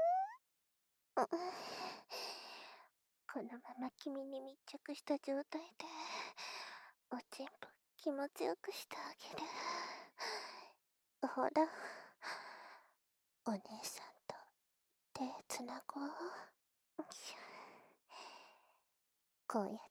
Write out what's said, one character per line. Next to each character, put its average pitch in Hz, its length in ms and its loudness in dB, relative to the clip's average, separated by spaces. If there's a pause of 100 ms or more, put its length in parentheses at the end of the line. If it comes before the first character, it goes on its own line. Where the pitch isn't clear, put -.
(1160)
ー。 - 0 -
う 254 80 8
ん。 - 40 6 (2000)
こ 240 80 0
の 240 180 -6
ま 247 200 -12
ま 262 180 2
君 277 280 -2
に 269 160 -2
密 269 260 -10
着 - 260 -6
し - 100 -6
た 285 140 4
状 277 280 2
態 - 340 -4
で、 320 80 -8 (1200)
お 247 100 0 (160)
ち 269 80 -6
ん 277 40 -4 (120)
ぽ - 100 -8 (260)
気 - 160 4
持 277 180 2
ち - 140 -2
よ - 140 6
く - 140 -2
し - 160 -6
て - 100 -6
あ - 180 -4
げ - 140 -12 (120)
る。 311 60 -2 (1900)
ほ 262 60 6
ら、 - 80 10 (2000)
お 233 60 4
姉 196 80 4 (240)
さ - 200 -4
ん - 20 -10 (220)
と - 80 -4 (800)
手 269 100 0 (240)
つ - 160 -2
な 254 240 -4
ご 277 180 -2
う。 285 40 0 (3500)
こ 220 140 6
う 196 100 2
や 214 60 -2
っ - 20 -8 (120)